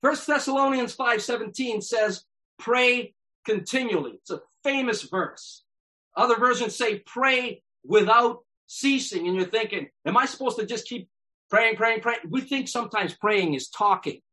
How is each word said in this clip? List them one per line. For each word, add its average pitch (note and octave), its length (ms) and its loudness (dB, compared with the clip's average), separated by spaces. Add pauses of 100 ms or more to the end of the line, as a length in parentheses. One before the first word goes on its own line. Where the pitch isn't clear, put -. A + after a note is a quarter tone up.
First D4 240 0
Thessalonians C4+ 680 0
five A#3+ 280 0
seventeen A#3 580 -4
says, G#3+ 440 -2 (340)
"Pray B3 560 0 (300)
continually." G3 720 -2
It's - 160 -18
a F3 120 -8 (220)
famous C4+ 380 0
verse. - 640 -8 (520)
Other A#3 200 4
versions A#3 400 0
say, G#3+ 220 -2
"Pray B3 640 -2 (220)
without A3 600 4 (220)
ceasing." B3+ 600 -2
And F#3 100 2
you're F#3 80 2
thinking, G#3+ 440 -2 (160)
"Am F#3 120 2
I C4 100 4
supposed C4 320 -4
to A3 80 -4
just A3+ 220 -8
keep A#3+ 200 -10 (420)
praying, A3 260 4
praying, A3+ 240 2
praying?" A#3 280 -2
We A#3+ 140 0
think C4+ 260 -4
sometimes A3 460 -4
praying G3 400 2
is C3 140 -6
talking. - 520 0 (120)